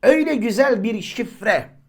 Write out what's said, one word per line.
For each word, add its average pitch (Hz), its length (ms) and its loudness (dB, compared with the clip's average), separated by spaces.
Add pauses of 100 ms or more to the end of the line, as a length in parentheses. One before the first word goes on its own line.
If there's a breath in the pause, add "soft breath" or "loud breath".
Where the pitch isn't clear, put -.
öyle 302 320 4
güzel 226 480 0
bir 214 180 -4
şifre - 680 -4 (200)